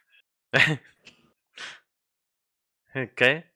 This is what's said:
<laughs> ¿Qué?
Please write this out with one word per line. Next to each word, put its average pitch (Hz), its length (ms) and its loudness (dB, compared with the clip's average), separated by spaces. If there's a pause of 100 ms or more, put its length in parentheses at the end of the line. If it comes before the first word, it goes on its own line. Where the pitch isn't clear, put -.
(520)
<laughs> 143 280 2 (2250)
¿Qué? 139 420 0